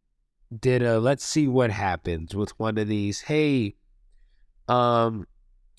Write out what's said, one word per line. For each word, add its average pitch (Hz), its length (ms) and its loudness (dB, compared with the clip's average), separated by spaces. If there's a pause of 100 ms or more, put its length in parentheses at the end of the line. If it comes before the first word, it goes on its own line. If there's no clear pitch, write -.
(600)
did 127 220 2
a 117 180 2
let's 131 240 0
see 151 240 0
what 123 240 2
happens 87 640 -4
with 101 240 -4
one 110 180 -2
of 107 120 -2
these, 101 320 -4
"Hey, 143 540 0 (920)
um, 117 580 2 (540)